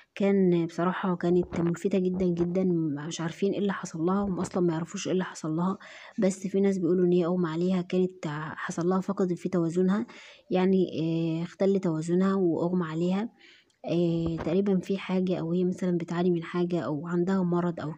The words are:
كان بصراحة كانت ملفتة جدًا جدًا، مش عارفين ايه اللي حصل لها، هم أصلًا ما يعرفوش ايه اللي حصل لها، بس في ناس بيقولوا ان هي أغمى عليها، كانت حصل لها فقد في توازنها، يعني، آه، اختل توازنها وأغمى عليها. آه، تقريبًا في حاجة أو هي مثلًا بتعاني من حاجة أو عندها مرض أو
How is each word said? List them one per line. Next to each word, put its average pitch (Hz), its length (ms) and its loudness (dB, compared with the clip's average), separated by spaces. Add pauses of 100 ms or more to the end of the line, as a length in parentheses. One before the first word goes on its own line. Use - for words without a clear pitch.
(140)
كان 190 520 4
بصراحة 180 500 -2
كانت 180 440 0
ملفتة 170 380 0
جدًا 185 280 0
جدًا، 175 380 0 (420)
مش 165 140 -8
عارفين 170 320 -2
ايه - 60 -4
اللي 196 140 0
حصل 180 260 -8
لها، 185 260 0
هم 180 160 -4
أصلًا 185 260 0
ما 170 60 2
يعرفوش 170 340 -6
ايه 143 60 -2
اللي 185 120 0
حصل - 320 -8
لها، 185 220 -2 (400)
بس 190 280 0
في 190 140 0
ناس 196 180 2
بيقولوا 180 280 2
ان 175 60 4
هي 180 120 4
أغمى 175 240 0
عليها، 180 340 0
كانت 185 440 0 (300)
حصل 175 320 -4
لها 190 120 2
فقد 185 340 0
في 180 140 -4
توازنها، 185 580 2 (440)
يعني، 185 360 4 (140)
آه، 165 420 -2
اختل 196 380 0
توازنها 175 540 2
وأغمى 175 520 0
عليها. 180 420 -2 (560)
آه، 165 520 0
تقريبًا 185 420 2
في 190 200 -2
حاجة 185 420 -2
أو 165 120 -4
هي 180 120 2
مثلًا 180 340 0
بتعاني 175 320 0
من 170 120 0
حاجة 175 380 -2
أو 143 260 -4
عندها 180 360 0
مرض 175 380 0
أو 156 180 -6